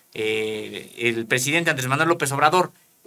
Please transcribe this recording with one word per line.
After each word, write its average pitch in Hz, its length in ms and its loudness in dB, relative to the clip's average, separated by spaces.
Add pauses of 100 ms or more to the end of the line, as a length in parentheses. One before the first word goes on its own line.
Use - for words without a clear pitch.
(140)
eh, 110 840 -4
el 117 280 0
presidente 139 440 0
Andrés 131 180 -2
Manuel 151 220 2
López 165 200 0
Obrador 156 400 4 (360)